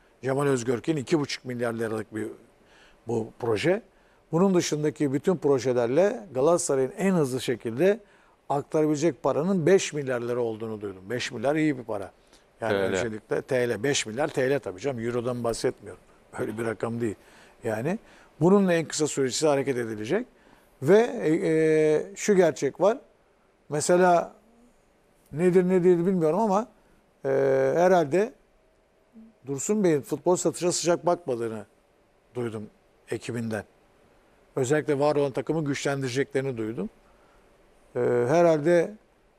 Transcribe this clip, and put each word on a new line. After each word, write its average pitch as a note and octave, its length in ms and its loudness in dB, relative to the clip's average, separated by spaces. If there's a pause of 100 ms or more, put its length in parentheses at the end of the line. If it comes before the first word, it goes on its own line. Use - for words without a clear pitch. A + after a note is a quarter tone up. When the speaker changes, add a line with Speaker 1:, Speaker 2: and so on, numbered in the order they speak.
(240)
Speaker 1:
Cemal C3+ 240 0
Özgörk'ün B2+ 500 0
iki D3 220 0
buçuk - 260 -6
milyar A#2+ 280 -4
liralık A2 420 -6
bir G#2+ 120 -6 (800)
bu A#2 320 -4
proje. B2 420 0 (500)
Bunun F#3 220 2
dışındaki D3+ 600 0
bütün D#3+ 220 0
projelerle C#3 960 2
Galatasaray'ın C3+ 640 2
en F#3+ 160 0
hızlı C3 280 0
şekilde C#3 580 -2 (500)
aktarabilecek D3+ 720 0
paranın D3+ 420 0
beş F3+ 280 4
milyar B2+ 280 -4
lira A#2+ 180 -4
olduğunu A2 420 -6
duydum. F#2+ 280 -10
Beş A#2+ 220 -6
milyar B2+ 240 -2
iyi D#3 220 0
bir B2 60 -12
para. G2+ 280 -8 (500)
Yani A2+ 100 -2
Speaker 2:
T G2+ 80 2
L. G2 40 0
Speaker 1:
öncelikle F#2+ 580 -4
T B2 280 -2
L, G#2+ 140 -6
beş C#3 220 -2
milyar B2 220 -4
T C3+ 220 -2
L C#3 100 -2
tabii F#2 200 -10
canım. A#2 260 -6
Euro'dan A#2+ 380 -4
bahsetmiyorum. A2+ 600 -6 (360)
Öyle A#2+ 180 -6
bir A#2 80 -4
rakam A#2 360 -6
değil. G#2+ 140 -4 (480)
Yani A#2 360 -4 (400)
bununla F#3 340 6
en E3 120 0
kısa D3+ 220 -2
sürede C3+ 400 -2
hareket C#3 300 2
edilecek. A#2 500 -4 (540)
Ve, D#3+ 160 6
e, G3 500 0
e, D#3 680 2
şu G#3 200 2
gerçek D3 460 2
var. G#3+ 160 4 (720)
Mesela F3 640 2 (1000)
nedir F3+ 380 2
ne F#3 140 4
değil F3+ 140 6
bilmiyorum E3+ 420 2
ama, G#3+ 280 2 (580)
e, C#3 40 -2 (460)
herhalde F3+ 580 2 (1160)
Dursun E3 360 -2
Bey'in D#3 180 4
futbol F3 340 -2
satışa E3+ 360 -2
sıcak D#3 340 0
bakmadığını A#2 600 -4 (680)
duydum A2 340 -6 (420)
ekibinden. A2+ 520 -6 (920)
Özellikle C#3+ 440 0
var C#3+ 160 2
olan C#3+ 160 0
takımı D3+ 340 -2
güçlendireceklerini C3+ 920 -4
duydum. A#2 320 -6 (1080)
E, B2+ 40 -2 (300)
herhalde E3+ 640 4 (460)